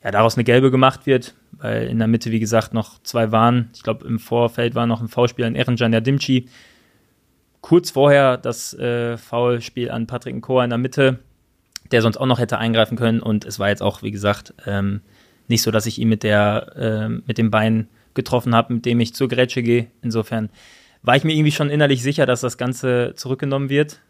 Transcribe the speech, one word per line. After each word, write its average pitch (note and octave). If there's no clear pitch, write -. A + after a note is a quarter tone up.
ja, A2
daraus A2
eine A#2+
gelbe B2+
gemacht C3
wird, B2+
weil A2+
in A2+
der A2+
Mitte, A2+
wie A2+
gesagt, A2
noch -
zwei A2+
waren. A#2
Ich -
glaub, A2
im A2+
Vorfeld A#2
war A#2
noch A2+
ein A#2
Foulspiel A#2+
an A2+
Erencan A#2+
Yadimci. B2+
Kurz F3
vorher C#3
das, -
äh, A#2+
Foulspiel A#2+
an A#2
Patrick B2+
Nkor B2+
in A#2+
der A#2+
Mitte, B2+
der A#2
sonst A2
auch C3
noch B2+
hätte A#2
eingreifen A2+
können. A2+
Und G#2+
es G#2
war G2+
jetzt G2
auch, G2+
wie G#2
gesagt, G2+
ähm, G2+
nicht A#2
so, A2
dass G#2+
ich A2+
ihn A2+
mit G#2+
der, G#2
ähm, A2
mit A#2
dem A2+
Bein A2
getroffen B2
hab, A2+
mit A#2+
dem A#2+
ich A2+
zur C3
Grätsche B2
gehe. A#2
Insofern A2
war B2
ich C#3+
mir D#3+
irgendwie D3+
schon D3
innerlich C#3+
sicher, C#3
dass B2
das B2
Ganze B2
zurückgenommen C#3
wird. D3